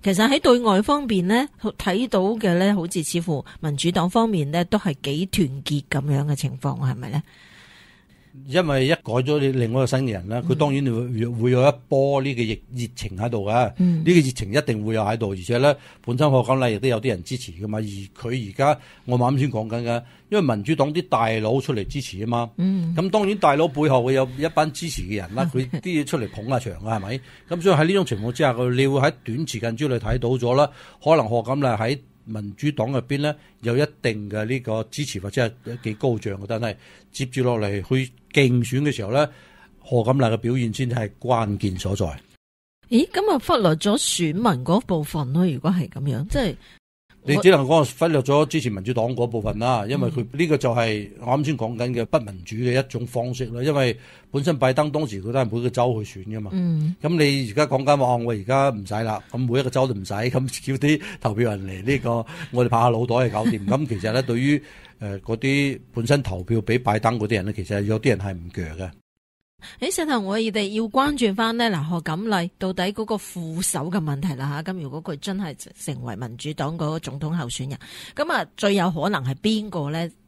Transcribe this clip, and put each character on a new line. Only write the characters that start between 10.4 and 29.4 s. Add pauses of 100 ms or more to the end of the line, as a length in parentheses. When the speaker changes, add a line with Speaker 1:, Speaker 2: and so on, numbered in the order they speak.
Speaker 1:
嗯。
Speaker 2:
佢
當
然
會，
會
有
一 (160)
波
呢
個
熱， (180)
熱
情
喺
度
嘅。
Speaker 1:
嗯。
Speaker 2:
呢
個
熱
情
一
定
會
有
喺
度，
而
且
呢， (300)
本
身
賀
錦
麗
亦
都
有
啲
人
支
持
㗎
嘛。
而
佢
而
家 (260)
我
啱
先
講
緊
嘅， (260)
因
為 (140)
民
主
黨
啲
大
佬
出
嚟
支
持
吖
嘛。
Speaker 1:
嗯。
Speaker 2:
噉
當
然
大
佬
背
後
會
有 (100)
一
班
支
持
嘅
人
啦，
Speaker 1:
<laughs>
Speaker 2:
佢
啲
嘢
出
嚟
捧
下
場 (120)
啊，
係
咪？ (300)
噉
所
以
喺
呢
種
情
況
之
下，
佢，
你
會
喺 (120)
短